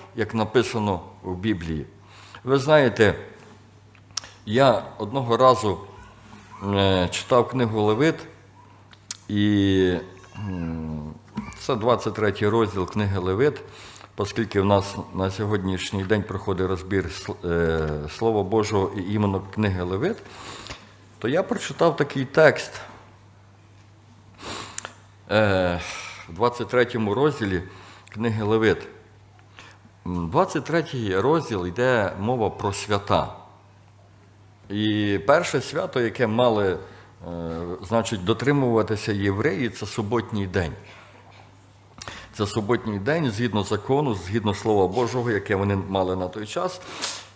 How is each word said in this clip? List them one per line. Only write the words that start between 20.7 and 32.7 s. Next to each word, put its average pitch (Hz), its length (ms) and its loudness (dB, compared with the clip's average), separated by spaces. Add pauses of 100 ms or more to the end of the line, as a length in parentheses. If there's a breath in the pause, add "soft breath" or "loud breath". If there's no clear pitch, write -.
то 110 100 -4
я 165 140 2
прочитав 165 540 0
такий 139 280 -2
текст, - 560 4 (2500 loud breath)
е, 92 500 4 (480 loud breath)
в 90 40 -14
двадцять 113 360 0
третьому 117 460 2
розділі 107 480 0 (520 loud breath)
книги 110 300 -2
Левит. 110 440 4 (1160 loud breath)
М, 87 240 -4
двадцять 160 340 0
третій 127 520 -2
розділ 113 500 0
йде 110 520 0
мова 107 320 0
про 101 220 -4